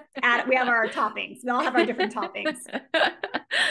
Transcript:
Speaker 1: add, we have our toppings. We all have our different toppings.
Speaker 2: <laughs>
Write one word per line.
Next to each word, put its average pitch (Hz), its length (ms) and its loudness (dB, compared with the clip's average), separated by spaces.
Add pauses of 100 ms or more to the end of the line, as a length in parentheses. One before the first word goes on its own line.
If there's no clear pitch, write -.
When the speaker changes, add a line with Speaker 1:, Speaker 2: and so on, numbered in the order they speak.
(220)
Speaker 1:
add, 240 240 2
we 254 100 4
have 254 120 2
our 226 200 4
toppings. 214 540 -4
We 247 80 -6
all 247 120 2
have 247 120 0
our 233 120 4
different 240 280 -2
toppings. 302 440 -4 (340)
Speaker 2:
<laughs> 359 200 2 (580)